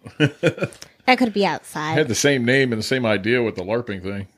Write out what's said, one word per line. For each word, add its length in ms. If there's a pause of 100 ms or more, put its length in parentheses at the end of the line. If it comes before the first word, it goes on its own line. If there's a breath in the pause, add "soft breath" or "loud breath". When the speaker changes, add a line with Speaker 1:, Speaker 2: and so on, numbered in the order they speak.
(180)
Speaker 1:
<laughs> 880
Speaker 2:
That 120
could 160
be 100
outside. 540
Speaker 1:
had 100
the 60
same 320
name 260
and 60
the 80
same 180
idea 380
with 140
the 80
larping 380
thing. 360